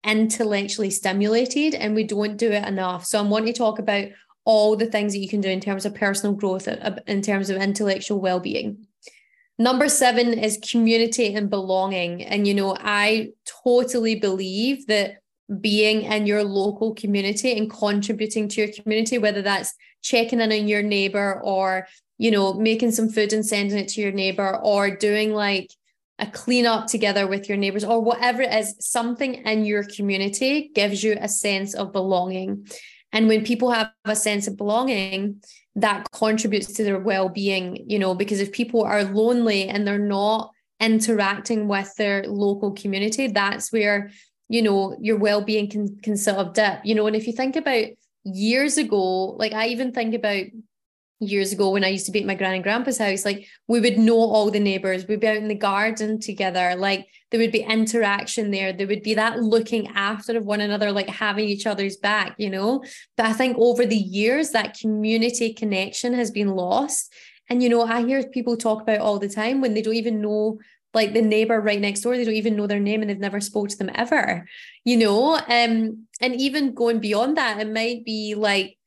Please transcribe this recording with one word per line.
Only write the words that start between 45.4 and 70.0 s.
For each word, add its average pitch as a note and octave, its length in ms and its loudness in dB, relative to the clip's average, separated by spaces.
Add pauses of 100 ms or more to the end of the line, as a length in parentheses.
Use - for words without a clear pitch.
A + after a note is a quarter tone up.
can, G#3 280 -6
can G#3+ 180 -4
sort G3+ 220 0
of F#3+ 160 -2
dip, G#3 320 2
you A3 100 2
know. G#3+ 120 2
And G#3+ 80 0
if A3 120 -2
you A#3 60 -6
think C4 240 -2
about B3+ 300 0 (360)
years A3+ 540 0
ago, F#3+ 540 0
like, G#3+ 200 -4
I A3 160 -2
even B3 240 -4
think A3+ 220 -2
about G3+ 320 -2 (760)
years G3 320 0
ago G3 160 2
when G3 160 2
I - 20 2
used F#3+ 200 -2
to G3 40 -8
be G#3 80 0
at G3+ 80 -4
my G3 80 -2
gran F#3+ 200 -2
and F#3 80 -4
grandpa's A#3 340 0
house, G3 260 -2
like, G3+ 240 -4 (220)
we A#3+ 100 4
would G#3+ 180 4
know A3+ 220 6
all G#3+ 320 4
the G#3 80 0
neighbors, F#3+ 480 0
we'd G#3+ 140 -2
be A3+ 60 2
out G#3+ 100 2
in G#3+ 100 -6
the G#3+ 80 -2
garden G#3+ 640 0
together, F#3 560 -2
like, G3 320 -2 (240)
there A3+ 80 2
would A3+ 140 2
be A3 80 2
interaction A3 880 0
there, F#3+ 220 -2
there F#3+ 120 -4
would G#3 160 -2
be G#3+ 120 -2
that A3+ 280 0
looking A3 460 0
after G#3 500 -4
of A3 80 -4
one G#3 140 -2
another, G#3 320 0
like, G3 160 -2
having G#3 400 -2
each G3+ 180 -4
other's G3 300 -2
back, G3+ 420 -2
you G#3 120 -4
know. G#3+ 340 -2 (320)
But A3 120 2
I A3 60 2
think B3 240 0
over A#3+ 280 4
the G#3+ 100 2
years A3 560 0
that - 260 -2
community A3+ 760 0
connection G#3+ 600 -4
has A#3+ 180 -2
been G#3 180 -2
lost. F#3+ 640 -2 (380)
And, B3 140 2
you B3 60 4
know, A#3 140 4
I A#3 220 0
hear C4+ 220 0
people A#3+ 300 -2
talk A3 240 0
about G#3+ 180 2
all G#3 180 0
the G3+ 120 -4
time A#3 320 -2
when A#3+ 120 2
they G#3+ 80 0
don't A3 140 0
even A3+ 260 -2